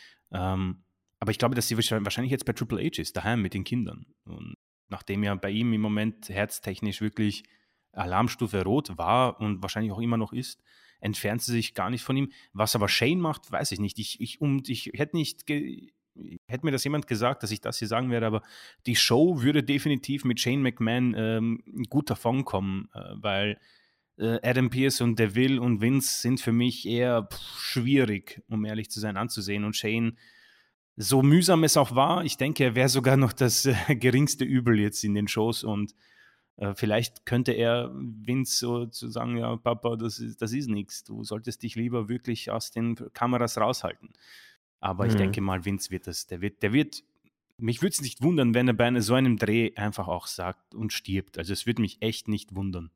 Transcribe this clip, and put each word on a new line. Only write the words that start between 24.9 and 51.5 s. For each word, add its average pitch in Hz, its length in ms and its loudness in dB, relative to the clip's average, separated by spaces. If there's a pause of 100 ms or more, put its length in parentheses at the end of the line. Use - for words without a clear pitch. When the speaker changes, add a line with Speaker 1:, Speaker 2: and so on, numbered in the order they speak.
Speaker 1:
und 117 180 2
Deville 120 440 4
und 117 180 2
Vince 131 400 2
sind 123 220 0
für 117 100 0
mich 120 340 2
eher, 117 460 2
pff, - 260 -14
schwierig, 123 920 0
um 107 160 -2
ehrlich 107 240 -6
zu 107 100 -10
sein, 107 160 -4
anzusehen. 104 480 -4
Und 107 100 -2
Shane, 117 420 0 (840)
so 131 240 4
mühsam 165 420 8
es 151 120 6
auch 120 180 4
war, 170 300 4
ich - 140 -4
denke, 139 260 2
er 120 100 2
wäre 127 140 4
sogar 131 280 4
noch 131 160 4
das, 123 340 2
äh, 123 300 2
geringste 127 480 4
Übel 123 360 4
jetzt 107 240 0
in 101 100 0
den 101 140 0
Shows 110 360 0
und, 104 300 -2 (600)
äh, 101 180 -4
vielleicht 110 520 -2
könnte 123 260 0
er 120 420 0
Vince 123 600 -4
so 120 300 -2
zu 117 240 -10
sagen, 120 260 -4
„Ja, 117 220 -2
Papa, 117 380 -2
das 113 240 -4
ist, 113 200 -10
das 113 140 -2
ist 135 160 -2
nix. 101 340 -6
Du 110 180 -12
solltest 110 400 -8
dich 117 120 -8
lieber 117 340 -2
wirklich 117 420 -6
aus 110 200 -6
den 117 240 -2 (180)
Kameras 120 460 0
raushalten.“ - 560 -2 (680)
Aber 95 260 -2
ich 113 60 4
Speaker 2:
Mhm. 107 60 4
Speaker 1:
denke 98 240 2
mal, 95 240 -2
Vince 98 240 -4
wird 92 160 -8
das, - 220 -8
der 87 120 -10
wird, 101 220 -6
der 104 100 2
wird, 151 320 0 (540)
mich 117 240 -2
würd's - 180 0
nicht 127 220 -8
wundern, 135 320 4
wenn 123 140 4
er 123 40 6
bei 117 140 4
einer, 120 160 2
so 104 100 2
einem 127 240 4
Dreh 110 400 2
einfach 104 320 -4
auch 85 180 -4
sagt - 480 -8
und 110 200 -4
stirbt. - 420 -4
Also 85 160 -4